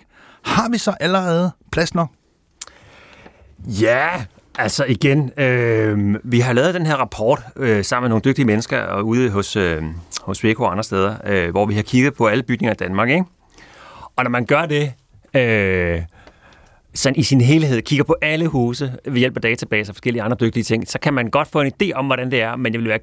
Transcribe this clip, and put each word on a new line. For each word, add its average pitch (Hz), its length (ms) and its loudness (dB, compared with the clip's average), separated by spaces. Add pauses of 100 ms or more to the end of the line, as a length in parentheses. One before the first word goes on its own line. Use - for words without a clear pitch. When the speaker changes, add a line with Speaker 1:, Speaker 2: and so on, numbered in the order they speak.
(460)
Speaker 1:
Har 226 240 0
vi 233 80 0
så 202 220 -2
allerede 180 520 0 (200)
plads 170 240 -2
nok? 170 140 0 (1600)
Speaker 2:
Ja, 117 420 0 (480)
altså 120 260 -2
igen, 139 560 0
øh, 110 840 2
vi 120 160 2
har 123 140 2
lavet 147 200 4
den 175 120 -2
her 151 100 0
rapport, 127 480 0 (120)
øh, 110 300 0
sammen 123 180 -2
med 123 60 0
nogle 110 120 2
dygtige 135 240 2
mennesker 113 340 0
og 95 260 -4
ude 120 240 2
hos, 101 260 -2
øh, 85 260 0 (400)
hos 95 160 -8
Sweco 110 260 0
og 95 80 2
andre 101 120 -2
steder, 98 320 -2 (100)
øh, 92 240 0
hvor 98 160 0
vi 104 100 0
har 107 60 0
kigget 131 320 2
på 113 140 0
alle 117 160 0
bygninger 120 300 -2
i - 40 -6
Danmark, 98 320 -2
ikke? 175 140 2 (920)
Og 123 80 0
når 123 80 -2
man 123 140 0
gør 147 200 2
det, 147 280 -2 (400)
øh, 95 680 2 (920)
sådan 135 220 0
i 165 80 2
sin 135 180 4
helhed, 139 400 4
kigger 139 220 0
på 247 180 0
alle 160 260 0
huse 127 460 -2 (120)
ved 131 140 -2
hjælp 123 160 2
af 120 60 -6
databaser 113 500 -2
og - 40 -16
forskellige 117 280 -4
andre 113 180 -2
dygtige 113 220 0
ting, 113 240 -2
så - 120 -6
kan 147 140 0
man 120 160 0
godt 143 220 2
få 151 100 0
en 135 100 0 (100)
idé 190 120 0
om, 135 120 -4
hvordan 127 260 -2
det 123 100 2
er, 113 140 -2
men 117 180 -2
jeg 117 80 -4
vil 113 80 -2
være 110 140 0